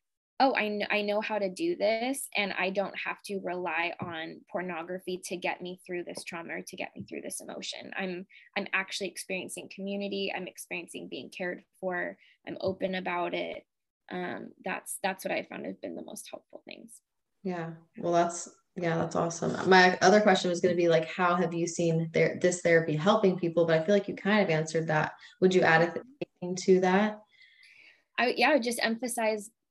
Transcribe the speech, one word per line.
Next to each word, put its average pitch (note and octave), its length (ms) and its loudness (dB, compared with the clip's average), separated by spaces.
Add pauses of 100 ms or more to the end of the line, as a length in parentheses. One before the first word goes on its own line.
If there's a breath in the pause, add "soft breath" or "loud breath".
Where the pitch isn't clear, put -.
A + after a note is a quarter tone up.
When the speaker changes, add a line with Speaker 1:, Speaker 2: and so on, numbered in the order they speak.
(400)
Speaker 1:
"Oh, C4 160 4
I - 140 0
kn-, G#3 220 -4
I G#3 120 2
know G#3 180 0
how G#3+ 180 -2
to G3 100 0
do E3+ 280 -2
this, A3+ 580 0
and G3+ 180 0
I F#3 180 -2
don't F#3+ 280 -2
have F3+ 280 -8
to G3+ 140 -6
rely F3 600 -4
on E3 400 -8 (100)
pornography F3+ 720 -6
to F#3 120 -8
get F3+ 240 -4
me F3+ 260 -12
through F3 180 -6
this - 200 -12
trauma E3 300 -10
or F#3 80 -8
to - 140 -16
get - 180 -10
me - 140 -12
through D2+ 120 -10
this - 200 -12
emotion. - 560 -12
I'm, F#3+ 300 -8 (300 soft breath)
I'm G3 160 -6
actually F#3+ 360 -4
experiencing F3+ 680 -10
community. G3 600 -6
I'm F#3 120 -8
experiencing - 640 -12
being D3 220 -12
cared F3+ 320 -8 (180)
for. F3+ 360 -6 (300 soft breath)
I'm E3+ 140 -10
open F#3+ 340 -4
about F3+ 400 -4
it." E3+ 300 -8 (460)
Um, F3 420 -8 (120)
that's, - 380 -8
that's G3 220 -4
what F#3+ 80 -2
I - 100 -2
found - 240 -10
have F#3+ 140 -10
been - 140 -10
the - 80 -12
most - 280 -16
helpful - 360 -18
things. - 340 -20 (420)
Speaker 2:
Yeah. E3+ 300 -6 (240)
Well, F3 160 -2
that's, E3+ 360 2 (260)
yeah, E3 220 0
that's E3 180 -2
awesome. E3 540 0
My F3+ 320 8
other G3+ 200 8
question F#3+ 280 4
was F3 120 0
gonna F3 140 4
be, E3+ 140 4
like, E3 180 4
how F3+ 280 2
have E3+ 180 0
you E3+ 140 -2
seen E3 460 0
ther-, D#3+ 280 2
this F3 200 2
therapy E3 340 4
helping F#3+ 420 4
people? E3 280 2
But D#3+ 160 4
I - 40 -4
feel G3+ 100 4
like G3+ 120 2
you F3 80 -6
kind G#3 260 2
of E3 80 2
answered D#3+ 380 0
that. D3+ 260 0 (280 loud breath)
Would F#3 120 6
you F#3 80 6
add E3 200 6
a E3+ 120 2
th-, - 120 -8 (360)
anything F3+ 140 -4 (100)
to F#3 160 8
that? G3+ 380 2 (1000 soft breath)
Speaker 1:
I, B3 200 2
yeah, A#3+ 120 4
I D#4 40 6
would B3+ 100 4
just A3+ 200 -2
emphasize A3+ 680 -2 (200)